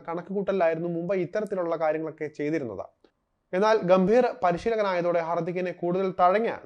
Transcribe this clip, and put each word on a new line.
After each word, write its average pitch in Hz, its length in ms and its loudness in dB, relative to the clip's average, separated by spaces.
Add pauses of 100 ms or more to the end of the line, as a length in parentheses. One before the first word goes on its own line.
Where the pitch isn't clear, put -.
കണക്കുകൂട്ടലായിരുന്നു 175 800 -2
മുംബൈ 175 280 -2
ഇത്തരത്തിലുള്ള 185 580 -2
കാര്യങ്ങളൊക്കെ 156 520 -4
ചെയ്തിരുന്നത്. 147 580 -4 (680)
എന്നാൽ 214 240 4
ഗംഭീർ 190 680 4
പരിശീലകനായതോടെ 180 760 0
ഹാർദിക്കിനെ 170 520 -2
കൂടുതൽ 175 400 -2
തഴഞ്ഞ 185 440 2 (100)